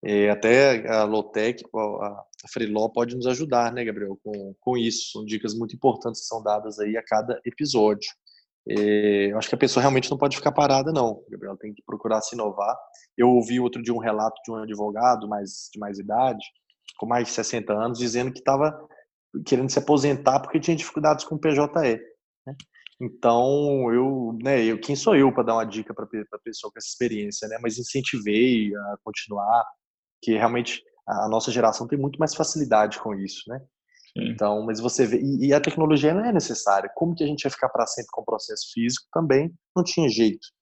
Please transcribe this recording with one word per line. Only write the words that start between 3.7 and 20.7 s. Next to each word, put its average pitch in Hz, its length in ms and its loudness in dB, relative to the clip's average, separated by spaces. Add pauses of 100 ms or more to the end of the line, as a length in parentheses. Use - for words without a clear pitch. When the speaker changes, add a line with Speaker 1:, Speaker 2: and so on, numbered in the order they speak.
Speaker 1:
né, 123 100 -6
Gabriel, 104 400 -6
com, 98 380 -10
com 127 160 0
isso. 113 360 -2
São 107 120 -10
dicas 107 300 -6
muito 113 200 -6
importantes 120 480 0
que - 40 -14
são 113 160 -8
dadas 107 360 -4
aí 107 200 -2
a 113 40 -6
cada 110 440 -2
episódio. 117 640 0 (580)
É, 104 640 2
eu 110 60 -2
acho - 100 -6
que - 60 0
a 139 40 -6
pessoa 131 220 4
realmente 135 300 2
não 139 80 -4
pode 139 180 0
ficar 143 160 0
parada, 139 400 2
não, 117 380 0
Gabriel. 98 260 -12
Tem 107 160 -14
que - 100 -20
procurar 110 380 -2
se - 140 -10
inovar. 104 420 -2 (400)
Eu 120 140 8
ouvi 123 280 4
outro 123 240 -2
dia 117 120 -2
um 117 40 -2
relato 110 460 -2
de 117 60 -14
um 113 60 -8
advogado 107 680 0
mais, 101 460 -8
de 104 80 -16
mais 101 180 -8
idade, 110 460 -2 (540)
com 107 80 -8
mais 120 220 0
de - 40 -8
sessenta 110 400 -4
anos, 113 260 -2
dizendo 123 340 -2
que - 100 -16
tava 147 440 0 (600)
querendo 131 240 2
se - 80 0
aposentar 139 640 2
porque - 200 -4
tinha 165 160 0